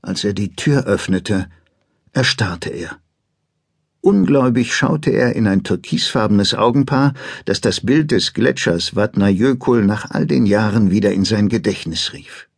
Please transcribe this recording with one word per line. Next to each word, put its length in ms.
Als 220
er 100
die 220
Tür 300
öffnete, 640
erstarrte 560
er. 300
Ungläubig 720
schaute 360
er 260
in 120
ein 160
türkisfarbenes 920
Augenpaar, 600
das 140
das 220
Bild 300
des 220
Gletschers 600
Vatnajökull 880
nach 280
all 140
den 200
Jahren 460
wieder 200
in 140
sein 240
Gedächtnis 640
rief. 340